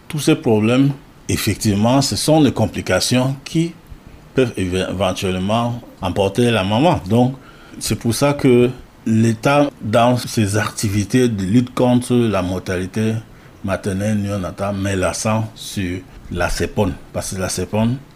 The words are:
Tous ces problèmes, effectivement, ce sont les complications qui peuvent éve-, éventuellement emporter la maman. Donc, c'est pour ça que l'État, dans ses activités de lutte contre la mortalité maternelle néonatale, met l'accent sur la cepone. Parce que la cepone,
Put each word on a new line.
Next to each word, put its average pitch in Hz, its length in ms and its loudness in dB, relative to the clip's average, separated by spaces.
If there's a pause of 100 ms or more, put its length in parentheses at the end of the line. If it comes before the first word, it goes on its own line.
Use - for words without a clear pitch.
Tous 156 100 -6
ces 156 160 2
problèmes, 123 560 2 (380)
effectivement, 113 760 0
ce 107 140 -4
sont 151 240 2
les 131 120 4
complications 123 920 0
qui 165 280 -2 (640)
peuvent 123 220 2
éve-, 92 340 -2
éventuellement 98 920 -2 (200)
emporter 98 500 0
la 107 140 2
maman. 123 440 2
Donc, 123 260 2 (440)
c'est - 160 -4
pour 117 180 -2
ça 143 200 2
que 123 380 4 (360)
l'État, 113 640 2 (100)
dans 120 360 2
ses 107 400 -2
activités 107 720 0
de 101 160 -2
lutte 120 280 2
contre 123 420 2
la 113 280 2
mortalité 92 720 -4 (500)
maternelle 98 540 -2
néonatale, 101 580 -4
met 98 200 -2
l'accent 110 580 -2
sur 92 460 -8 (320)
la 87 180 -2
cepone. 90 440 -2 (180)
Parce - 220 -8
que 95 60 -8
la 92 80 -4
cepone, 110 480 -2 (200)